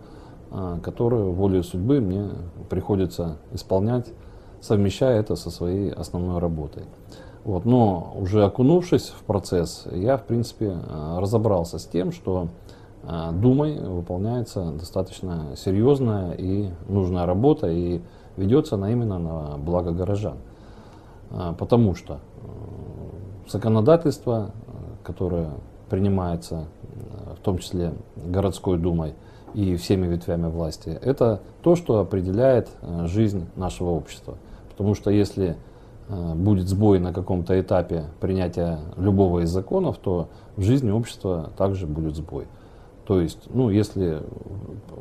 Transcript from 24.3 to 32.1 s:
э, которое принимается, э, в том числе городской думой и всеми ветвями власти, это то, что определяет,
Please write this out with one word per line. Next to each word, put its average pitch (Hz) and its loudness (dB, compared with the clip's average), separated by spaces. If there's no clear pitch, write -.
э, - -16
которое 85 -2
принимается, 90 0
э, - -14
в - -16
том 92 0
числе 85 -4
городской 90 0
думой 82 0
и 95 0
всеми 92 2
ветвями 85 -2
власти, 82 -6
это 117 0
то, 170 6
что 135 2
определяет, 101 2